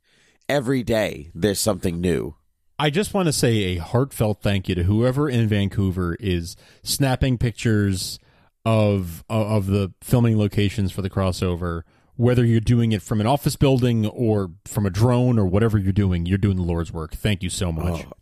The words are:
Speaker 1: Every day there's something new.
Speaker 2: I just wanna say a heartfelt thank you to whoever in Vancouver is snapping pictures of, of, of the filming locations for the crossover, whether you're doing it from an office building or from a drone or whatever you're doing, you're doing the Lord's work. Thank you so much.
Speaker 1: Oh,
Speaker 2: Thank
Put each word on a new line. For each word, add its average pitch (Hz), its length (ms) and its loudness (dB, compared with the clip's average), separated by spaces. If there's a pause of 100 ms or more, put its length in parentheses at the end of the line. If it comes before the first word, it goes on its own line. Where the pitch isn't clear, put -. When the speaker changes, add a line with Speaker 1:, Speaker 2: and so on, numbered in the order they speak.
(480)
Speaker 1:
Every 131 340 0
day 92 540 -2
there's 95 240 0
something 90 400 -2
new. 80 360 -2 (440)
Speaker 2:
I 151 100 0
just 180 240 -2
wanna 175 200 0
say 113 300 2
a 90 160 -2
heartfelt 113 600 -2
thank 98 280 -2
you 92 60 0
to 87 80 0
whoever 127 440 2
in 117 220 0
Vancouver 95 720 0
is 87 340 -2 (280)
snapping 131 540 0
pictures 104 800 0 (460)
of, 101 680 0
of, 110 180 -2
of 107 200 0
the 98 320 0
filming 120 380 2
locations 101 560 0
for 101 80 -8
the 92 80 -4
crossover, 90 720 -2 (360)
whether 123 260 4
you're 117 160 4
doing 117 340 2
it 98 100 -2
from 107 180 -2
an 107 60 0
office 143 280 0
building 120 520 2
or 107 420 -2 (160)
from 104 220 -2
a - 20 0
drone 123 480 2
or 104 80 2
whatever 104 320 2
you're 95 140 2
doing, 90 340 2
you're 92 140 2
doing 98 180 2
the 90 60 -2
Lord's 85 280 -2
work. 80 220 -10
Thank 104 300 -2
you 87 60 -6
so 87 220 -4
much. 80 140 -4
Speaker 1:
Oh, 85 100 -2
Speaker 2:
Thank 76 120 -10 (140)